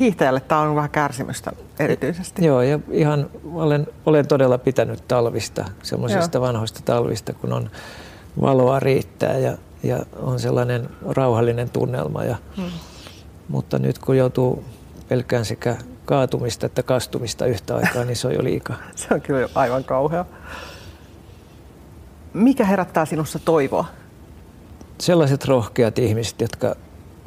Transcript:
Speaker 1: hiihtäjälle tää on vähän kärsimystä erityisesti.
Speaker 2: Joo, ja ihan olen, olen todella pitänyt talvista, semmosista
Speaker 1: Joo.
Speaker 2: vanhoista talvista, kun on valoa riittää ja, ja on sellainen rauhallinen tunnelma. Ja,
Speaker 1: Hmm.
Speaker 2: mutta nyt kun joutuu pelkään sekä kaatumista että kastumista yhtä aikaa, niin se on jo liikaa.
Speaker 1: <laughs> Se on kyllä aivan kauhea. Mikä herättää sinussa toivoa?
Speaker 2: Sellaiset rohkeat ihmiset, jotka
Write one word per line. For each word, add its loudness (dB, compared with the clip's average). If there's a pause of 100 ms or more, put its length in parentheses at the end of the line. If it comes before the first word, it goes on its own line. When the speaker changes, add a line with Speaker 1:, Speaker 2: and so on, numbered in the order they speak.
Speaker 1:
hiihtäjälle 4
tää 2
on 2
vähän 0
kärsimystä -2 (260)
erityisesti. -2
Speaker 2:
Joo, 6
ja 2 (120)
ihan 2 (240)
olen, 2 (200)
olen 6
todella 6
pitänyt -2
talvista, 0 (180)
semmosista 0
Speaker 1:
Joo. 0
Speaker 2:
vanhoista -2
talvista, 0
kun -6
on -4 (680)
valoa 4
riittää 0
ja, 0 (260)
ja 0 (220)
on -4
sellainen 0 (200)
rauhallinen 2
tunnelma. -4
Ja, -2 (200)
Speaker 1:
Hmm. -6 (800)
Speaker 2:
mutta -2
nyt 0
kun 0
joutuu 0 (440)
pelkään -2
sekä -4 (280)
kaatumista -2
että -2
kastumista -2
yhtä -2
aikaa, 0
niin -4
se -4
on 0
jo 2
liikaa. -4 (140)
Speaker 1:
<laughs> -20
Se -2
on -2
kyllä -2
aivan 0
kauhea. -2 (2000)
Mikä 4
herättää 2
sinussa -4
toivoa? 2 (1160)
Speaker 2:
Sellaiset 4
rohkeat 2
ihmiset, 0
jotka -2 (520)